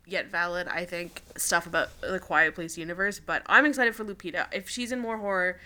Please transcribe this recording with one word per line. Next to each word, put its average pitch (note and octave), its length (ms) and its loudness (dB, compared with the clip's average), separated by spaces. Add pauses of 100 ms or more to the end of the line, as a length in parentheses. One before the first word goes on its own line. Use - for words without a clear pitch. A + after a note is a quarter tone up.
yet F3+ 240 -4
valid, F3 380 -2
I E3+ 160 -2
think, F3 380 -8 (160)
stuff - 280 2
about E3 240 0 (120)
the F3+ 180 -4
Quiet D#3 360 2
Place E3 220 -8
universe, F3+ 420 -4
but D#3+ 260 -2
I'm B3 200 8
excited B3 300 4
for A3+ 80 -8
Lupita. F#3 480 -4
If G3 160 -4
she's A#3+ 240 -4
in B3+ 80 -4
more A3+ 180 -4
horror, F#3 480 0